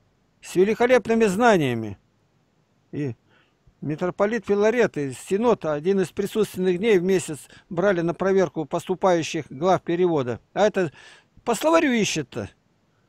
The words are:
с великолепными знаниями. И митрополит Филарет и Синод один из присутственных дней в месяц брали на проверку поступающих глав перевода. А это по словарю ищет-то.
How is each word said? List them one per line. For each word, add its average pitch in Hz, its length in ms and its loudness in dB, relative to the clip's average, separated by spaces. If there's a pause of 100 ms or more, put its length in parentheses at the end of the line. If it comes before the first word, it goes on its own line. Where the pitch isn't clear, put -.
(420)
с - 140 -10
великолепными 226 720 2
знаниями. 156 720 2 (920)
И 143 240 -6 (640)
митрополит 185 680 -4
Филарет 208 520 2
и 135 160 -4
Синод 202 520 -2
один 160 360 0
из 170 100 -2
присутственных 185 680 -2
дней 214 200 2
в 170 40 -4
месяц 180 360 -2 (300)
брали 180 320 0
на 165 120 -2
проверку 185 520 0
поступающих 170 840 -2
глав 160 320 0
перевода. 165 580 0 (140)
А 190 120 2
это 190 260 0 (520)
по 233 120 -2
словарю 311 360 2
ищет-то. 156 580 -4 (600)